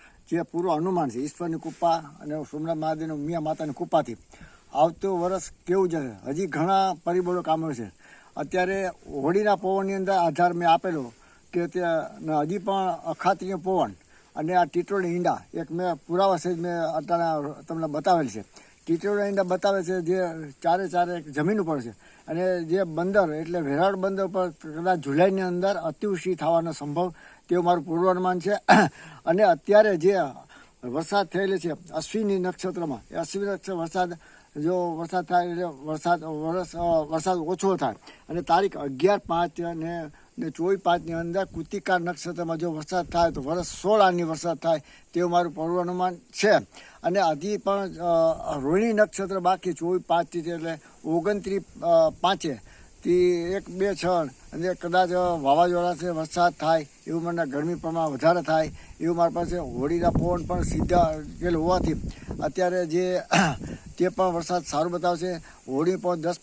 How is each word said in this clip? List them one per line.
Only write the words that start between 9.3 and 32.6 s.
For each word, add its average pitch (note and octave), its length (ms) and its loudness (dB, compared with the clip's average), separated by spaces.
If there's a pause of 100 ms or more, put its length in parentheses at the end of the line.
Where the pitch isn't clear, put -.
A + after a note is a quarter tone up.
પવનની F#3+ 380 0
અંદર F#3+ 200 0
આધાર F3 400 4
મેં E3+ 160 2
આપેલો D#3+ 440 2 (400)
કે E3+ 140 0
તે F#3 120 -4 (600)
હજી D#3+ 160 -2
પણ F#3+ 320 0 (160)
અખાત્રીય F3+ 500 0
પવન E3 360 0 (440)
અને D#3+ 180 -2
આ F3+ 120 4
ટીટોળી F3+ 420 -2
ઈંડા E3+ 340 0 (120)
એક - 180 -8
મેં F3 240 -2 (120)
પુરાવા F#3 300 4
સહિત F3 200 -2
મેં F3 200 -4
અત્યારે D#3+ 760 -2 (140)
તમને D#3+ 200 -4
બતાવેલ D#3 400 2
છે. G#2+ 140 -8 (460)
ટીટોળી G3+ 400 0
ઈંડા G3 160 0
બતાવે F#3 400 0
છે F3+ 180 -2
જે E3+ 160 0 (460)
ચારે F3+ 240 2
ચારે F3 340 0
જમીન D3+ 380 -2
ઉપર D#3+ 220 -2
છે A#2 80 -10 (380)
અને F3+ 360 0
જે F3 200 0
બંદર F3 500 0
એટલે D#3+ 280 -4
વેરાવળ D#3 340 2
બંદર F#3+ 300 -2
ઉપર F3+ 240 -2
કદાચ E3 500 -2
જુલાઈની E3+ 420 2
અંદર F#3 340 -2
અતિવૃષ્ટિ F3+ 600 -4
થવાનો E3 360 0
સંભવ D3+ 420 -4 (360)
તેવું F3 160 2
મારું F3 200 2
પૂર્વાનુમાન F3+ 540 2
છે. F3+ 120 -2 (400)
<clears throat> - 340 -20
અને F3 180 4
અત્યારે G3+ 540 6
જે F#3 180 4 (680)
વરસાદ D#3+ 420 0
થયેલો F#3+ 320 0
છે E3+ 140 -4 (220)
અશ્વિની G3 460 -2
નક્ષત્રમાં, F3 600 -4 (100)